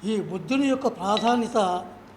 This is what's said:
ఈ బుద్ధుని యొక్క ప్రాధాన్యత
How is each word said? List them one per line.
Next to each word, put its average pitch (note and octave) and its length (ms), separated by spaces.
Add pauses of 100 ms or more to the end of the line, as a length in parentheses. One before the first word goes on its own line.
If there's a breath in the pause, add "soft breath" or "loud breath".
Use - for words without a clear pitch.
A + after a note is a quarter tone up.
ఈ G#3 180
బుద్ధుని F#3 460
యొక్క C4 200
ప్రాధాన్యత G#3 960 (320)